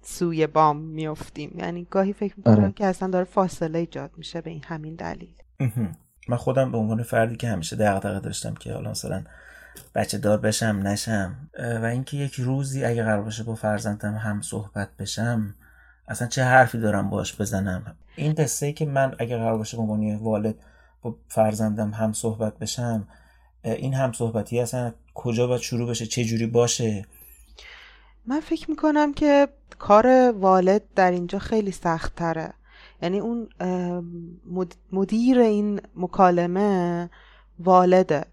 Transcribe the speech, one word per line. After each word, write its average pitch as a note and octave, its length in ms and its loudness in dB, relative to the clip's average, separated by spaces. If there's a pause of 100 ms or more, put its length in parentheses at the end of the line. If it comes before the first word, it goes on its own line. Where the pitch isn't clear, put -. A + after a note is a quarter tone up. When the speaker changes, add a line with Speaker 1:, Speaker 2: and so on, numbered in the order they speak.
Speaker 1:
سوی E3 440 -2
بام D3+ 300 4
میافتیم. D#3 800 -8
یعنی F3 320 -6
گاهی G3 220 2
فکر G3+ 240 -6
می‌کنم A3+ 180 6
Speaker 2:
آره. G3+ 180 4
Speaker 1:
که - 140 -2
اصلاً F#3+ 220 -2
داره F#3 160 0
فاصله E3+ 540 -2
ایجاد C#3+ 380 -8
می‌شه E3 240 -12
به D#3+ 100 -14
این D#3 140 -14
همین D#3 300 -12
دلیل. E3 400 -12 (260)
Speaker 3:
مهم. A2+ 360 -2 (320)
من A#2+ 80 -2
خودم B2+ 360 -2
به A#2 60 -4
عنوان A2+ 240 -2
فردی A2+ 340 -2
که A#2+ 120 -6
همیشه F#2+ 280 -6
دغدغه G2 440 0
داشتم G#2+ 340 -8
که - 180 -12
حالا G2+ 180 -8
مثلاً - 340 -8 (720)
بچه G#2 240 -2
دار G#2 200 2
بشم A2 280 0
نشم، G2+ 720 -2 (220)
اه، A#2+ 200 -4
و A2+ 60 -4
اینکه B2+ 320 -4
یک C#3+ 180 -4
روزی C3+ 500 -4
اگه A#2 180 0
قرار G#2+ 200 2
باشه A2 220 -8
با A2+ 100 -6
فرزندم G#2+ 600 -4
هم G#2+ 280 -4
صحبت G#2 560 -8
بشم، G#2+ 560 -4 (540)
اصلاً A#2+ 200 -6
چه C3 160 0
حرفی B2+ 340 6
دارم G#2 320 0
باش G#2 300 -4
بزنم. F#2+ 560 -4 (200)
این D3 180 -2
قصه‌ای D3 380 -2
که D3+ 140 -4
من C3+ 320 0
اگه A#2+ 180 -4
قرار A2+ 220 0
باشه A2 180 -6
به A#2 60 -2
عنوان G#2+ 200 -2
یه G#2+ 140 -2
والد A2 380 -2 (480)
با A2+ 140 -8 (120)
فرزندم G#2+ 640 0
هم A2 220 -2
صحبت G#2+ 460 -4
بشم، A2+ 500 -6 (560)
اه، A2+ 80 -4
این C3 220 -4
هم C3 180 0
صحبتی A2+ 480 -2
اصلاً A#2+ 320 -4 (220)
کجا B2 320 0
باید B2 140 0
شروع A#2+ 300 -4
بشه، A2+ 160 -4
چه A#2+ 180 -2
جوری A2+ 220 -2
باشه؟ A2+ 600 0 (1200)
Speaker 1:
من C4+ 140 -2
فکر D#4+ 300 -6
می‌کنم D4+ 420 2
که C#4+ 360 4 (300)
کار B3 540 8
والد F#3+ 500 4 (140)
در F#3 140 6
اینجا F3+ 280 -2
خیلی G#3 320 0
سخت‌تره. E3 840 -2 (500)
یعنی F#3 160 0
اون، A#3 300 -4 (120)
اه، F3+ 420 -2 (480)
مد-، F3+ 260 -4 (160)
مدیر A3 460 2
این G#3 420 2 (160)
مکالمه F3 1120 2 (480)
والده F3+ 760 6